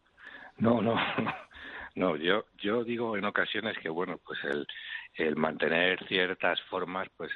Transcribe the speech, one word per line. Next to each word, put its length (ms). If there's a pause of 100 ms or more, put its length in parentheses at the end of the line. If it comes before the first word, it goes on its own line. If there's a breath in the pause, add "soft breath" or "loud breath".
(580 loud breath)
No, 240
no, 140
<laughs> 1000
no, 220
yo, 280 (120)
yo 260
digo 340
en 80
ocasiones 560
que, 80
bueno, 360
pues 200
el, 220 (480 loud breath)
el 200
mantener 720
ciertas 520 (100)
formas, 460
pues 200